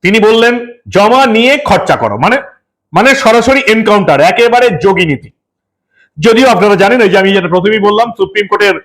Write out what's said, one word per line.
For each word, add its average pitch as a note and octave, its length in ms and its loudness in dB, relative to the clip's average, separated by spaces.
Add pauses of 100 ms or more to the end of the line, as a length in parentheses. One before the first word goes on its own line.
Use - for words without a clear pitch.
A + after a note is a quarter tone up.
তিনি G3+ 180 0
বললেন, A#3 460 0 (240)
"জমা A3 360 2
নিয়ে A#3+ 320 0
খরচা E3+ 380 -2
করো", G#2+ 220 -6
মানে, B2+ 200 -2 (560)
মানে A#3+ 220 2
সরাসরি A#3+ 440 0
এনকাউন্টার, G#3 600 0
একেবারে A#3 480 2
যোগী F#3+ 360 -2
নীতি। D3 260 -6 (880)
যদিও A#3 300 2
আপনারা G3+ 260 2
জানেন, G#3 260 0
ওই G#3 80 2
যে F#3 80 0
আমি G3 160 0
যেটা F#3 140 -2
প্রথমেই F#3 320 -2
বললাম, G#3 380 0
সুপ্রিম G3 300 -4
কোর্টের G3+ 260 0 (120)